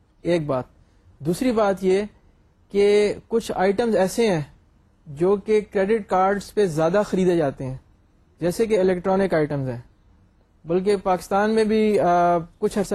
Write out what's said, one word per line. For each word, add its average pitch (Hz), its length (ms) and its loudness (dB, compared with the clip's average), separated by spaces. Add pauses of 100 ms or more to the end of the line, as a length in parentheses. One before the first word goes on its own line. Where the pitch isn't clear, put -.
(220)
ایک 165 240 -2
بات۔ 131 180 -4 (540)
دوسری 180 340 -2
بات 196 320 0
یہ 190 180 2 (680)
کہ 202 460 2 (140)
کچھ - 260 -4
آئٹمز 202 420 0
ایسے 214 340 0
ہیں 160 100 0 (680)
جو 170 300 0
کہ 214 240 0 (100)
کریڈٹ 202 380 -2
کارڈز 190 460 0
پہ 208 120 2
زیادہ 165 400 0
خریدے 185 300 0
جاتے 139 300 -2
ہیں، 131 100 -10 (640)
جیسے 175 260 -2
کہ 208 140 2
الیکٹرانک 190 540 0
آئٹمز 147 340 -2
ہیں۔ 120 120 -8 (840)
بلکہ 185 320 0
پاکستان 196 540 -2
میں 220 140 2
بھی، 214 360 2
آ، 175 380 2 (200)
کچھ 214 200 -2
عرصہ 196 160 -2